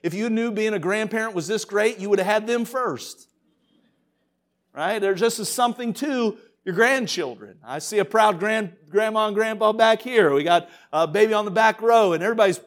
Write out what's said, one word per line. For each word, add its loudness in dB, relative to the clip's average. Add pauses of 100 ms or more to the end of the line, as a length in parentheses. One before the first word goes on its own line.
if -4
you -4
knew -2
being -2
a -4
grandparent -4
was -4
this -4
great, 0
you -8
would 4
have -2
had 0
them -2
first. -8 (1400)
Right? -4
There 0
just 0
is -6
something -2
to -2 (260)
your -6
grandchildren. -2
I -10
see -4
a 2
proud 2
grand-, -4 (160)
grandma 0
and -6
grandpa 0
back 4
here. 2
We 2
got 2 (240)
a 2
baby 2
on 0
the -6
back 2
row, 4
and -2
everybody's 2